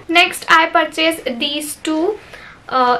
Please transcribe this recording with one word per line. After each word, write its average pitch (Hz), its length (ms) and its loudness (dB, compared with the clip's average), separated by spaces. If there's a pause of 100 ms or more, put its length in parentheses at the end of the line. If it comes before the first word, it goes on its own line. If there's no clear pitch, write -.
Next, 349 440 0
I 330 160 6 (100)
purchased 320 640 0
these 294 500 -6
two, 320 240 0 (600)
uh, 247 280 2